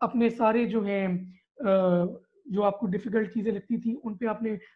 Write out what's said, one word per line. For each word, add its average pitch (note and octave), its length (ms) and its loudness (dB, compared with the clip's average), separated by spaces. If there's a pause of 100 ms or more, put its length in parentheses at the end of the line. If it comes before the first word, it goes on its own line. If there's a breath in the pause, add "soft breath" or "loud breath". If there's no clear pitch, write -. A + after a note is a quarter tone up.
अपने A#3 280 2
सारे A3+ 360 2
जो G#3 160 0
हैं, G3 260 0 (520 loud breath)
अ, C4 60 -6 (840)
जो G3+ 140 0
आपको G3+ 240 0
difficult G#3 460 -2
चीज़ें G#3+ 200 -2
लगती G3+ 260 -4
थी, A#3 160 -4
उन A3 220 -10
पे A3+ 100 -4
आपने A3 300 -4 (200 loud breath)